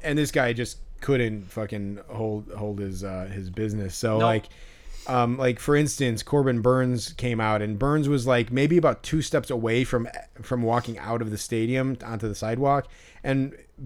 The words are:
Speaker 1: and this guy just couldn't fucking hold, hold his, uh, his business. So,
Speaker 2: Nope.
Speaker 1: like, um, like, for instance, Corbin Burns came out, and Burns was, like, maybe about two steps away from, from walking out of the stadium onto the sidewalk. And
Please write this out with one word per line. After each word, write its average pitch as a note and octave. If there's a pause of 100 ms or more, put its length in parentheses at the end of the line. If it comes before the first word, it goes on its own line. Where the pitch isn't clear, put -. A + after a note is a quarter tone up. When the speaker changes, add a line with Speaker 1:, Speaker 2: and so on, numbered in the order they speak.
Speaker 1:
and D3
this C#3+
guy B2
just A#2 (220)
couldn't A2
fucking G2+
hold, G#2+
hold G#2
his, F#2+
uh, F#2+
his G2
business. G#2
So, A2
Speaker 2:
Nope. A2
Speaker 1:
like, A2+ (600)
um, B2
like, B2+
for D3
instance, C3+
Corbin C3+
Burns B2+
came A#2+
out, G#2+
and G#2+
Burns C#3+
was, C3+
like, A#2+
maybe D3
about D3+
two D#3
steps D3
away A#2
from, A#2+ (340)
from A#2+
walking A#2
out A2+
of A2
the G#2
stadium B2
onto A2+
the G#2
sidewalk. C3+ (340)
And C3+ (320)